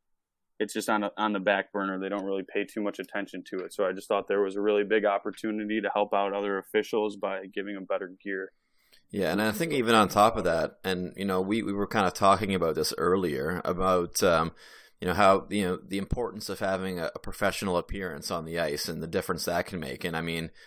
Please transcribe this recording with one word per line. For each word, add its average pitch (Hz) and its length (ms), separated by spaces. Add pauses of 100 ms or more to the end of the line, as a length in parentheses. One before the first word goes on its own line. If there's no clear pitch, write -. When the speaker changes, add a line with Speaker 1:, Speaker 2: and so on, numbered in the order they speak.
(580)
Speaker 1:
it's 107 160
just 110 160
on, 107 140 (120)
on 107 160
the 101 80
back 98 320
burner. 98 260
They 95 120
don't 101 140
really 98 220
pay 101 180
too 107 180
much 101 160
attention 98 520
to 95 80
it. 90 140
So 101 140
I 92 60
just 95 160
thought 101 200
there 101 140
was 95 140
a 101 40
really 104 240
big 101 220
opportunity 107 760
to 101 140
help 104 180
out 98 220
other 101 240
officials 107 580
by 98 300
giving 101 280
them 95 120
better 95 260 (100)
gear. 95 300 (580)
Speaker 2:
Yeah, 90 220
and 98 80
I 107 120
think 165 200
even 117 220
on 104 140
top 107 280
of 101 80
that, 82 400
and, 92 320
you 98 80
know, 95 160
we, 101 220
we 98 100
were 101 140
kinda 98 240
talking 98 440
about 82 200
this 78 240
earlier, 85 680
about, 90 580
um, 82 300 (480)
you 85 60
know, 90 80
how, 98 340
you 101 160
know, 92 120
the - 220
importance 107 520
of 95 80
having 95 400
a, 82 160
a - 40
professional 95 600
appearance 87 520
on 82 140
the 82 140
ice 76 300
and 82 140
the 82 40
difference 87 380
that 87 220
can 92 140
make. 69 240
And, 85 120
I 82 60
mean, 82 280 (160)